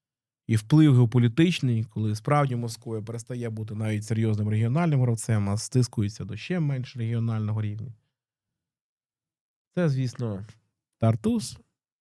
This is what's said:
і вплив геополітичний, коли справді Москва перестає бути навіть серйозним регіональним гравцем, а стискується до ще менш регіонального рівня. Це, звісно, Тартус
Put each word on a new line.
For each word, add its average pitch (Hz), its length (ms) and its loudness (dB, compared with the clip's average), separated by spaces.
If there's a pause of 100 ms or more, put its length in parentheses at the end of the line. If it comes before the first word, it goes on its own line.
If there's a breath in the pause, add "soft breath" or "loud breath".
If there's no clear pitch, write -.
(500)
і 113 60 2
вплив 151 380 6
геополітичний, 123 920 2
коли 107 320 -4
справді 143 400 0
Москва 113 460 -8
перестає 113 480 -8
бути 110 260 -8
навіть 107 300 -2
серйозним 110 440 0
регіональним 127 520 2
гравцем, 113 480 0
а 101 80 -2
стискується 104 680 -2
до 101 120 -10
ще 180 220 -4
менш 139 360 -4
регіонального 113 640 -2
рівня. 104 320 -8 (1800)
Це, 175 140 2
звісно, 120 560 -4 (520)
Тартус 113 600 0 (440)